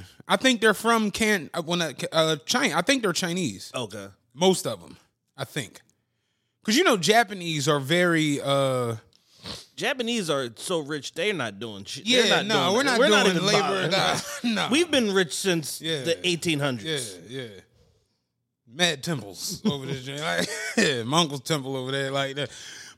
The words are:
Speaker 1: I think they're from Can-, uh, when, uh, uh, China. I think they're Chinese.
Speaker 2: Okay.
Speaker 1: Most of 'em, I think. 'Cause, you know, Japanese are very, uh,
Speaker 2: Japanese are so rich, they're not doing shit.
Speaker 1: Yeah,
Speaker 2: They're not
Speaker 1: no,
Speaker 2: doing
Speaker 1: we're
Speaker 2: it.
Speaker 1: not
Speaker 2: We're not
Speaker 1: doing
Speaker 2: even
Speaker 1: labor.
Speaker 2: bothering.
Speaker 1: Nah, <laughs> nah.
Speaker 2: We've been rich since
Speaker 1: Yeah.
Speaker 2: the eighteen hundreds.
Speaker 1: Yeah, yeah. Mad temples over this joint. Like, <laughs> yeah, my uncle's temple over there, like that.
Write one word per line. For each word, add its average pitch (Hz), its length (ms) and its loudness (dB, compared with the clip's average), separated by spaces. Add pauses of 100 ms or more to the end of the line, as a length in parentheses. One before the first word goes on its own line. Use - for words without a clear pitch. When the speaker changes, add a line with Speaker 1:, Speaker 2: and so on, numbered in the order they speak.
(260)
Speaker 1:
I 185 100 2
think 247 240 4
they're 220 140 6
from 220 360 2
Can-, 208 440 0
uh, 175 80 -4
when, 175 200 -2
uh, 147 100 -4 (180)
uh, 160 260 2 (100)
China. 233 300 0
I 175 60 2
think 269 200 2
they're 185 100 2
Chinese. 170 600 -4
Speaker 2:
Okay. 104 340 -8 (240)
Speaker 1:
Most 175 340 2
of 104 160 -8
'em, - 140 -20 (400)
I 135 80 -6
think. - 360 -10 (840)
'Cause, 214 120 0
you 349 80 4
know, 285 120 4
Japanese 175 720 2
are 147 100 4
very, 156 640 2
uh, 131 540 0 (800)
Speaker 2:
Japanese 233 540 -2
are 135 260 -2
so 175 220 -4
rich, 143 340 -8
they're 196 220 -2
not 113 240 -6
doing 104 260 -12
shit. 143 220 -12
Speaker 1:
Yeah, 247 160 4
Speaker 2:
They're 202 80 4 (140)
not - 20 -6
Speaker 1:
no, 214 80 0
Speaker 2:
doing 185 200 4
Speaker 1:
we're 247 60 4
Speaker 2:
it. 277 40 2
Speaker 1:
not 254 160 2
Speaker 2:
We're 285 80 6
not 208 160 6
Speaker 1:
doing 185 120 4
Speaker 2:
even 185 100 0
Speaker 1:
labor. 208 140 4
Speaker 2:
bothering. 190 300 0
Speaker 1:
Nah, 165 300 0 (120)
<laughs> - 100 -12 (200)
nah. 151 80 -2
Speaker 2:
We've 320 200 2
been 240 220 2
rich 185 220 2
since 165 480 -2
Speaker 1:
Yeah. 151 220 -4
Speaker 2:
the 165 220 -2
eighteen 165 340 0
hundreds. 127 560 -4 (120)
Speaker 1:
Yeah, 127 140 -12
yeah. 101 180 -16 (1040)
Mad 147 360 -2
temples 120 640 -6
over 139 180 -2
this 135 200 -8
joint. 139 160 -10
Like, - 280 -2 (140)
<laughs> - 160 -6
yeah, 143 240 2
my 143 180 2
uncle's 143 220 0
temple 135 340 -4
over 131 160 -6
there, 135 180 -2
like 139 260 -4
that. 143 140 -4 (480)